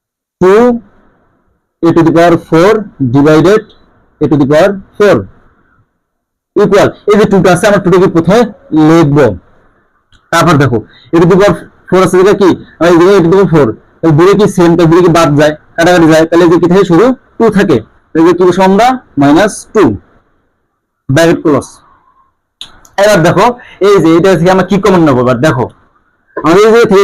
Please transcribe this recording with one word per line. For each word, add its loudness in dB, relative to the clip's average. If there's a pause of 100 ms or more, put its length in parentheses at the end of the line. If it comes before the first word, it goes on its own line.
(420)
Two 2 (1200)
a 0
to 2
the -2
power 2 (140)
four 0 (440)
divided 0 (600)
a -2
to 0
the -2
power 0 (260)
four 0 (1400)
equal, 0 (220)
এই 2
যে 2
টু 2
টা 2
আছে -2
আমরা 0
টু -2
টাকে 2
প্রথমে 0 (480)
লিখবো। 2 (1040)
তারপর 0
দেখো -2 (360)
a 0
to 2
the 2
power 2 (360)
four 0
আছে, -2
যেটা 2
কি 2 (280)
আমরা 0
এই 4
জায়গায় 2
a 0
to -2
the 0
power 0
four, 2 (300)
তাহলে -2
দূরে 2
কি 2 (100)
সেম, 2
তাহলে 0
দূরে 2
কি 2
বাদ 0 (100)
যায়, 0 (220)
কাটাকাটি 0
যায়, 2
তাহলে 0
এই 2
যে 2
কি 0
থাকে? 2
শুধু 2 (320)
টু -2 (120)
থাকে, 0 (320)
তাহলে -2
এই 2
যে 2
কি -2
বসবো 0
আমরা? 2 (340)
মাইনাস 0 (200)
টু 2 (1200)
ব্র্যাকেট 0
ক্লোজ। -4 (1400)
এবার 0
দেখো 0 (420)
এই 2
যে 0
এটা 0 (100)
থেকে 0
আমরা -2
কি -2
কমন 0
নেবো? 0
এবার -2
দেখো -4 (800)
আমাদের 2
এই 2
জায়গা 2
থেকে 2